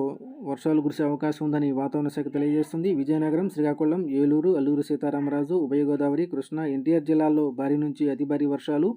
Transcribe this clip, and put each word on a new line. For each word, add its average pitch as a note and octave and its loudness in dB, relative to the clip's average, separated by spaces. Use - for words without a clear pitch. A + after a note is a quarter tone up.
వర్షాలు D#3 2
కురిసే D3 -2
అవకాశం D3 -2
ఉందని D3 0
వాతావరణ C#3 -2
శాఖ C#3+ -4
తెలియజేస్తుంది. D3+ 0
విజయనగరం, D#3 0
శ్రీకాకుళం, D3+ 0
ఏలూరు, D3+ 4
అల్లూరు C#3+ 0
సీతారామరాజు, C#3+ -2
ఉభయ C#3+ 2
గోదావరి, C#3+ 0
కృష్ణా, D3+ -6
ఎన్టీఆర్ D3 0
జిల్లాల్లో D3+ 4
భారీ C#3+ 2
నుంచి C#3+ -2
అతి C#3 -4
భారీ D3 0
వర్షాలు. D3+ 0